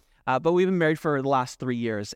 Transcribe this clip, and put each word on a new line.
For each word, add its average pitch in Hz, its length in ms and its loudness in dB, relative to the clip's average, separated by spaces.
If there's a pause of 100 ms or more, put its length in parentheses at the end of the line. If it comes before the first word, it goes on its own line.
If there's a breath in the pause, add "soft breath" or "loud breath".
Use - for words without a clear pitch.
(260)
Uh, 131 120 0
but 165 140 2
we've 180 160 4
been 190 80 0
married 160 220 2
for 147 240 -2
the 139 60 -2
last 127 300 0
three 127 180 -4
years. 110 400 -4